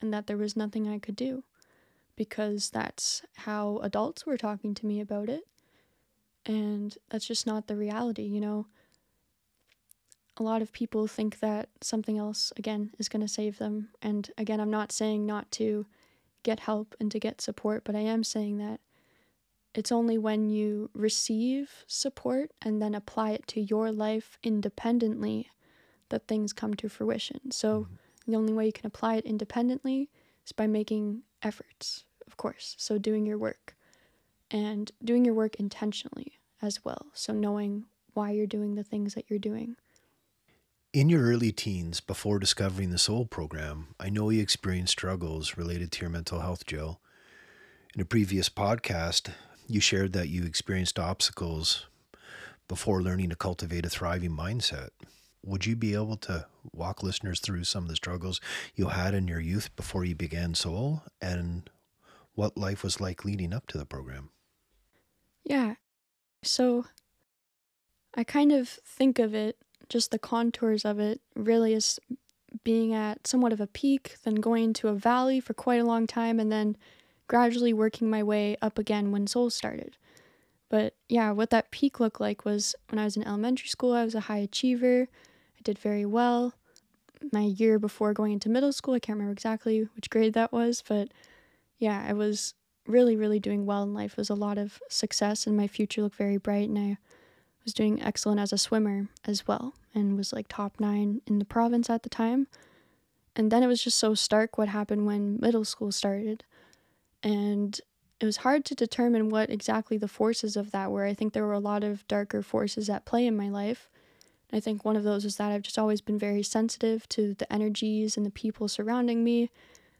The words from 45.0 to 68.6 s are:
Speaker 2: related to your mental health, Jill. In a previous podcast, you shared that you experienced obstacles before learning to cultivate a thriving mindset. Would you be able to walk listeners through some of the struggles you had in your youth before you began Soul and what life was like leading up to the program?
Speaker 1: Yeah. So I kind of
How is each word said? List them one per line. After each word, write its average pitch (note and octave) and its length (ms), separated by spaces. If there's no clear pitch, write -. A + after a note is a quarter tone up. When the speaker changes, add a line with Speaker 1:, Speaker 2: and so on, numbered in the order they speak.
Speaker 2:
related F2 360
to - 80
your E2+ 100
mental E2+ 300
health, F2 260
Jill. D#2 340
In G2+ 60
a F2 40
previous F#2+ 420
podcast, F#2 840
you G#2+ 120
shared G2 340
that F2 160
you F2 140
experienced F2 560
obstacles E2+ 880
before F#2+ 340
learning F#2 300
to E2 40
cultivate F2 520
a - 20
thriving F2 420
mindset. F2 580
Would F#2+ 220
you A2+ 100
be A2 200
able G#2+ 220
to E2 280
walk F2 300
listeners F#2 380
through F2+ 240
some F2+ 200
of E2+ 60
the D#2+ 60
struggles F2+ 440
you F#2+ 140
had F#2 260
in F#2+ 120
your E2+ 120
youth F2 360
before - 300
you F2 100
began E2+ 380
Soul A#2+ 500
and F2 500
what G#2 200
life G2 280
was G2 180
like F#2 240
leading F#2+ 260
up A#2+ 160
to D#2+ 120
the C#2 60
program? C2+ 440
Speaker 1:
Yeah. B3+ 320
So B3 420
I A#3 80
kind D4 280
of C4 180